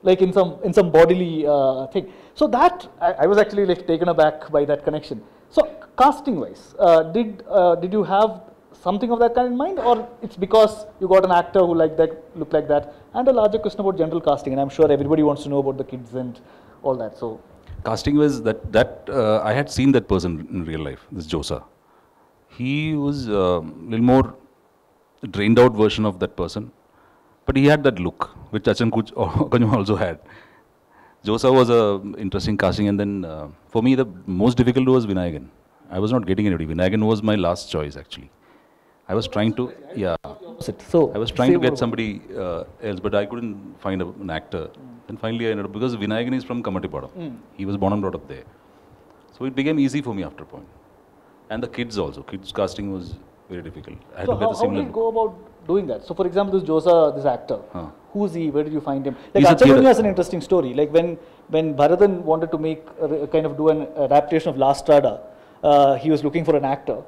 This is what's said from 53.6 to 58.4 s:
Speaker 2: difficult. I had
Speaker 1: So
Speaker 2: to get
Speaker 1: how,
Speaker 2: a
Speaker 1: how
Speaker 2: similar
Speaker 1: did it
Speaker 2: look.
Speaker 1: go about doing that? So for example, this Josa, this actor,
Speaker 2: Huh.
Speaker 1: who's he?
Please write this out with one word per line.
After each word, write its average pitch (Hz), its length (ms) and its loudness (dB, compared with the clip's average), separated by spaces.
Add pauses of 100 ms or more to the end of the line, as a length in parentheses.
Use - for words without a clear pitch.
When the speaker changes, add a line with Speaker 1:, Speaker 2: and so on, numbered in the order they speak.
Speaker 2:
difficult. 78 360 -18 (160)
I 87 60 -14
had 90 60 -6
Speaker 1:
So - 80 0
Speaker 2:
to - 40 -6
get 214 60 -2
Speaker 1:
how, 226 60 2
Speaker 2:
a 202 40 -6
Speaker 1:
how - 60 -8
Speaker 2:
similar 262 220 -2
Speaker 1:
did - 0 -
it 262 40 -6
Speaker 2:
look. 214 80 -14
Speaker 1:
go 226 140 -2
about - 580 -6
doing 180 220 -2
that? 110 160 -8
So 170 100 -12
for 190 140 -4
example, 190 320 0
this 156 80 -8
Josa, 160 480 4
this 139 80 -8
actor, 123 340 -2 (140)
Speaker 2:
Huh. 85 140 -10 (260)
Speaker 1:
who's 202 200 -4
he? 165 180 -4